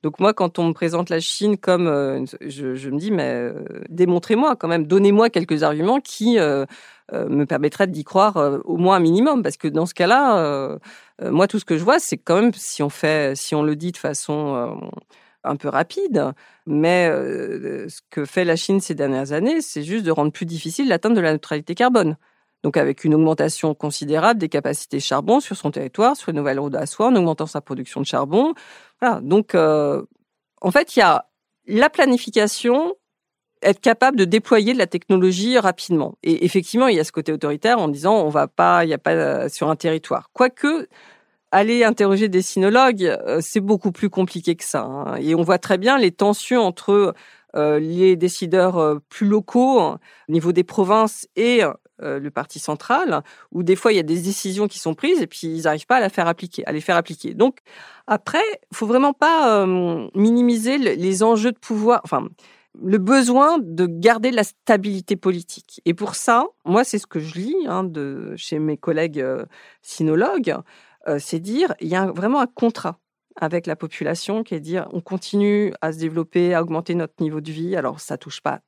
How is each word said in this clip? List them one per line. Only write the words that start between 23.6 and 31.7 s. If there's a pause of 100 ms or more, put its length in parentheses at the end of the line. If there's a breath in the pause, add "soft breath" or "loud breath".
considérable
des
capacités
charbon
sur
son
territoire,
sur
une
nouvelle
route
à
soie,
en
augmentant
sa
production
de
charbon. (480 loud breath)
Voilà.
Donc,
euh, (580)
en
fait,
il
y
a (420)
la